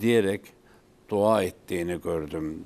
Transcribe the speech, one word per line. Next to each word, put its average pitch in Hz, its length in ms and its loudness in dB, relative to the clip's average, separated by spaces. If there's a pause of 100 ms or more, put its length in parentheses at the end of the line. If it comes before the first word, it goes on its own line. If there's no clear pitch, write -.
diyerek 104 400 2 (680)
dua 104 340 4
ettiğini 87 580 -6
gördüm 80 640 -6